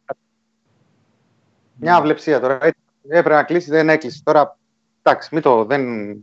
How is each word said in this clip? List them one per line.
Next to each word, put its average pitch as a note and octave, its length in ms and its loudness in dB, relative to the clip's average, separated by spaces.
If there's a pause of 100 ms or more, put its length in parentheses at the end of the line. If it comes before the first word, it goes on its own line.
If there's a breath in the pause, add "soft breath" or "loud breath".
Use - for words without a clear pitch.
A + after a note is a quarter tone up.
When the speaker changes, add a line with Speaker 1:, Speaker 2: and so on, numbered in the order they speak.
(1800)
Speaker 1:
μια D3 160 -2
Speaker 2:
Ναι. F3 60 6
Speaker 1:
αυλεψία D3+ 420 0
τώρα. C3 260 -2
Ε, E3 40 4 (380)
έπρεπε D#3+ 260 2
να D3 80 4
κλείσει, E3 280 -4
δεν D#3 180 2
έκλεισε. D#3+ 360 -2
Τώρα, D3+ 340 0 (440)
εντάξει, - 320 0
μη D#3+ 60 -2
το... A#2+ 240 2
Δεν... C3+ 200 -4 (380)